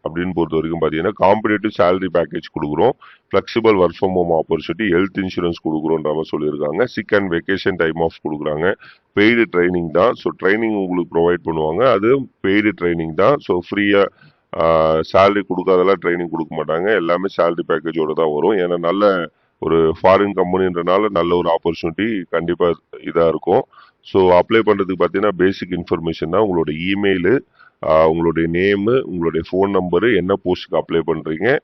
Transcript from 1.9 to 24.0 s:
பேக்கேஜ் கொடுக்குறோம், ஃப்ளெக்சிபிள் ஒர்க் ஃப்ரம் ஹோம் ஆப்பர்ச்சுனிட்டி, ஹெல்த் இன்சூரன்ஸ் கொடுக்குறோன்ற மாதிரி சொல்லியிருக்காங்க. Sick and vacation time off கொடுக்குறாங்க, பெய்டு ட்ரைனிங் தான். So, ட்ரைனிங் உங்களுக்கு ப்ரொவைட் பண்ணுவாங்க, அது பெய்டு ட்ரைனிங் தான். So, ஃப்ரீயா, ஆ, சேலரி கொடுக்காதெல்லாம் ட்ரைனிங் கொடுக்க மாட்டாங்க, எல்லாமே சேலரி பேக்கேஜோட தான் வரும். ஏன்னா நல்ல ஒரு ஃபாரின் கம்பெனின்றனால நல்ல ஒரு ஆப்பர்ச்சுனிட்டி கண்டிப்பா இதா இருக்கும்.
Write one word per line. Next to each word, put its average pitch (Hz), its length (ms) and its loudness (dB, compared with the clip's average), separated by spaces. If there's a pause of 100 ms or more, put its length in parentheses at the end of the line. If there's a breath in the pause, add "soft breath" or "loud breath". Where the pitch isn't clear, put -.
பேக்கேஜ் 82 400 -2
கொடுக்குறோம், 78 380 0 (380 loud breath)
ஃப்ளெக்சிபிள் 110 520 2
ஒர்க் 85 140 0
ஃப்ரம் 92 220 -2
ஹோம் 85 180 0
ஆப்பர்ச்சுனிட்டி, 82 560 -4
ஹெல்த் 95 300 0
இன்சூரன்ஸ் 87 420 -4
கொடுக்குறோன்ற 78 520 -2
மாதிரி 78 140 -6
சொல்லியிருக்காங்க. 76 640 -4
Sick 104 240 -6
and 98 180 0
vacation 95 460 -2
time 82 260 0
off - 80 -6 (100)
கொடுக்குறாங்க, 76 420 -4 (500 loud breath)
பெய்டு 113 260 4 (120)
ட்ரைனிங் 87 440 0
தான். 117 220 2
So, 85 100 -2 (100)
ட்ரைனிங் 107 420 0
உங்களுக்கு 90 320 -4
ப்ரொவைட் 85 340 2
பண்ணுவாங்க, 80 340 -2 (140)
அது 107 120 0 (380)
பெய்டு 104 240 2 (100)
ட்ரைனிங் 82 400 -2
தான். 135 160 4 (100)
So, 95 80 2 (120)
ஃப்ரீயா, 101 340 2 (600 soft breath)
ஆ, 82 40 2 (480)
சேலரி 98 380 4
கொடுக்காதெல்லாம் 90 540 2
ட்ரைனிங் 87 280 -2
கொடுக்க 82 180 -6 (100)
மாட்டாங்க, 80 280 -2 (140)
எல்லாமே 92 340 -2
சேலரி 85 340 0
பேக்கேஜோட 80 520 -2
தான் 78 140 0
வரும். 95 280 0
ஏன்னா 87 140 -2 (100)
நல்ல 98 240 2 (520)
ஒரு 82 140 2 (180)
ஃபாரின் 98 400 4
கம்பெனின்றனால 92 800 0
நல்ல 87 220 0
ஒரு 85 160 0
ஆப்பர்ச்சுனிட்டி 85 500 -4 (300)
கண்டிப்பா 85 320 0 (420)
இதா 82 220 2
இருக்கும். 90 320 0 (480 soft breath)